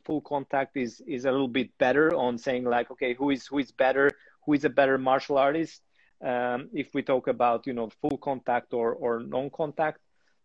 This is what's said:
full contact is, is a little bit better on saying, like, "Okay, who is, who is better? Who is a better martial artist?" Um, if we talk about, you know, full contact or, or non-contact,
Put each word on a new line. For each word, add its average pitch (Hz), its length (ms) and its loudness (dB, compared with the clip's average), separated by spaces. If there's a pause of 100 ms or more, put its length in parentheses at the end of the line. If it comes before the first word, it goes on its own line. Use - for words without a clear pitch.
full 151 160 -4
contact 139 560 -4
is, 120 300 -6
is 131 180 -6
a 135 60 2
little 135 160 2
bit 120 300 -4
better 147 380 4
on 123 220 0
saying, 123 280 -4
like, 120 260 0
"Okay, 127 220 -4
who 135 160 -2
is, 135 180 -2
who 139 120 -2
is 127 120 -4
better? 135 400 2 (340)
Who 151 80 2
is 143 120 2
a 147 40 4
better 135 280 4
martial 131 400 2
artist?" 147 440 0 (380)
Um, 123 540 -4
if 147 220 -6
we 120 80 -2
talk 131 240 0
about, 120 400 0
you 131 60 -6
know, 117 160 -4 (120)
full 139 160 -2
contact 123 560 -4
or, 117 200 0
or 117 260 -2
non-contact, 143 800 -4 (460)